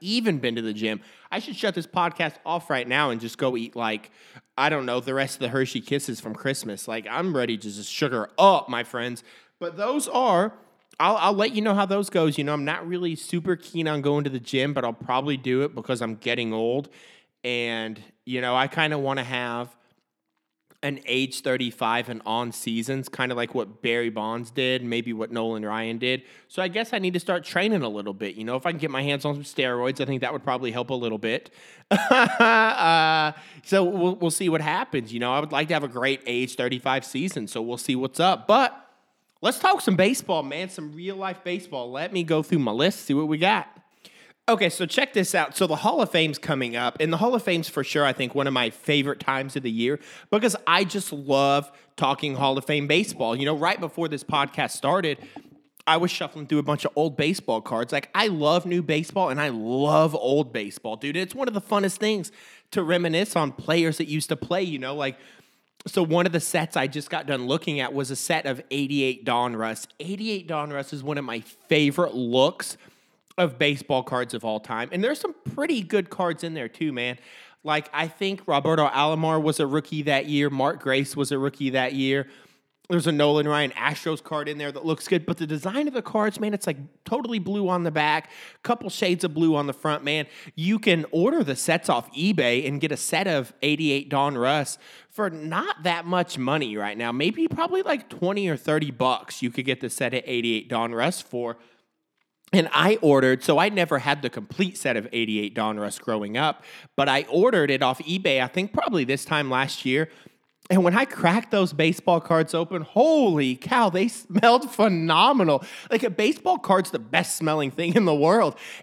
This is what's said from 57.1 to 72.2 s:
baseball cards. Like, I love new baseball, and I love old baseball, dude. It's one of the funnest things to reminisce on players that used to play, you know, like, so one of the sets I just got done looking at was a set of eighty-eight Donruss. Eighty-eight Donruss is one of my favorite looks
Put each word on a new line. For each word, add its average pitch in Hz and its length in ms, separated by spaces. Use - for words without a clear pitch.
baseball 143 460
cards. 120 320
Like, 139 220
I 214 140
love 165 360
new 175 180
baseball, 160 460
and 135 100
I 147 120
love 143 640
old 135 360
baseball, 110 460
dude. 143 220
It's 185 160
one 254 140
of 240 40
the 208 80
funnest 196 380
things 214 340
to 196 120
reminisce 175 540
on 147 160
players 160 460
that 156 100
used 151 220
to 156 60
play, 180 260
you 165 160
know, 131 160
like, 135 240
so - 160
one 170 220
of 185 80
the 165 80
sets 160 340
I 139 120
just 143 240
got 156 160
done 131 200
looking 147 340
at 127 120
was 135 180
a 135 60
set - 300
of 131 240
eighty-eight 135 560
Donruss. 120 600
Eighty-eight 190 480
Donruss 147 460
is 139 80
one 143 160
of 143 80
my 117 140
favorite 147 720
looks 127 640